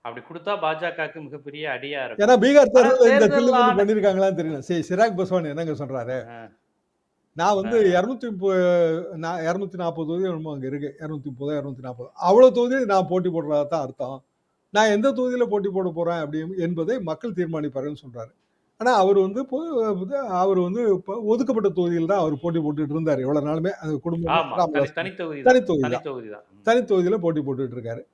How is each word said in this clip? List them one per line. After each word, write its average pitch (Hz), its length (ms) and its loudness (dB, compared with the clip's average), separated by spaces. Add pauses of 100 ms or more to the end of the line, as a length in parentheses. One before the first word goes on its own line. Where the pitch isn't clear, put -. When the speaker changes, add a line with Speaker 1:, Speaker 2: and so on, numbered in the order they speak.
Speaker 1:
அப்படி 120 260 -14
கொடுத்தா 170 220 -12
பாஜகவுக்கு 160 720 -4
மிகப்பெரிய 147 460 -12
அடியா 135 360 -8
இருக்கும். 156 240 -2
Speaker 2:
ஏன்னா, 233 160 8
பீகார் 277 340 8
Speaker 1:
ஆனா, 247 120 8
Speaker 2:
தேர்தல்ல 254 220 8
இந்த - 60 6
Speaker 1:
தேர்தல் 240 260 4
Speaker 2:
தில்லு - 20 4
முல்லு 254 100 4
Speaker 1:
ஆணை- 247 220 4
Speaker 2:
பண்ணிருக்காங்களான்னு 196 600 2
தெரியல. 156 200 -4
சரி, 165 300 -4
சிராக் 190 300 2
பஸ்வான் 170 380 -2
என்னங்க 156 280 -6
சொல்றாரு? 127 440 -6
Speaker 1:
ஆ. 113 200 -18 (840)
Speaker 2:
நான் 185 200 2
வந்து 202 420 2
Speaker 1:
ஆ. 180 40 6
Speaker 2:
இருநூத்தி 233 300 -4
முப்பது, 180 840 2
நான் 165 240 -6
இருநூத்தி 185 340 -4
நாற்பது 170 340 -6
தொகுதி 180 200 -4
என்னமோ 160 240 -8
அங்க 131 140 -10
இருக்கு, 143 320 -8
இருநூத்தி 156 240 -10
முப்பது, 143 380 -6
இருநூத்தி 139 200 -12
நாற்பது, 123 340 -14
அவ்வளவு 226 380 6
தொகுதியில் 247 320 0
நான் 196 240 2
போட்டி 185 200 -2
போடுறதா 151 380 -2
தான் 160 140 -4
அர்த்தம். 131 440 -8 (460)
நான் 214 180 4
எந்த 214 240 2
தொகுதியில 247 300 -2
போட்டி 202 260 -2
போட 185 220 -2
போறேன் 170 280 -4
அப்படி 156 260 -6 (120)
என்பதை 175 440 -2
மக்கள் 175 320 -8
தீர்மானிப்பார்கள்னு 151 680 -6
சொல்றாரு. 117 280 -16 (460)
ஆனா, 240 160 0
அவர் 202 260 4
வந்து 196 240 0
பொ-, 247 680 -4
அவர் 196 460 0
வந்து 196 340 0
இப்ப 196 280 -4
ஒதுக்கப்பட்ட 220 480 0
தொகுதியில் 170 380 0
தான் 196 120 2
அவர் 156 220 0
போட்டி 170 180 -2
போட்டுட்டு 151 300 -2
இருந்தாரு 151 320 0
இவ்வளவு 143 260 0
நாளுமே. 160 220 -2
அந்த 156 340 -6
குடும்பம் 170 320 -2
Speaker 1:
ஆமா, 156 140 0
Speaker 2:
ராமதாஸ் 131 220 0
Speaker 1:
தனி, 139 220 -2
தனி 180 220 -6
தொகுதி 156 280 -8
Speaker 2:
தனி 254 160 2
Speaker 1:
தான். 254 80 -2
Speaker 2:
தொகுதி 151 160 0
Speaker 1:
தனி 120 120 -2
Speaker 2:
தான். 120 80 -6
Speaker 1:
தொகுதி 123 280 -10
தான். 104 120 -18 (100)
ம். - 100 -20
Speaker 2:
தனி 233 180 2
தொகுதியில 196 380 0
போட்டி 165 220 -2
போட்டுட்டு 131 360 -6
இருக்காரு. 117 260 -10 (120)